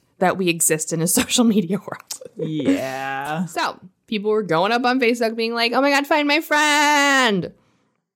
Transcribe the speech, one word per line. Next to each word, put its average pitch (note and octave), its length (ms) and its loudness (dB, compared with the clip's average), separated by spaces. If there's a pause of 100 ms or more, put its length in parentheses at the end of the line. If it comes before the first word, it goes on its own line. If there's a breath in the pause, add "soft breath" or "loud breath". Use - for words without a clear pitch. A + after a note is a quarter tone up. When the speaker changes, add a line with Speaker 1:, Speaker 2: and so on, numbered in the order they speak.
(180)
Speaker 1:
that F3+ 180 0
we F#3 120 -2
exist E3 440 -2
in E3 80 -2
a D#3+ 60 0
<laughs> F3 140 -2
social B3 240 0
media G3 340 0
world. - 420 -14 (160)
Speaker 2:
Yeah. C#3+ 1080 -4
Speaker 1:
So D#4 340 -6 (260)
people G#3+ 240 -4
were G#3+ 120 0
going F3 300 0
up B3 120 0
on B3+ 160 2
Facebook A#3 360 0
being A#3 180 -4
like, A#3 180 0
"Oh B3 80 2
my C#4+ 100 4
God, C#4+ 160 2
find D4 220 2
my D4 120 2
friend." C#4+ 1120 2 (640)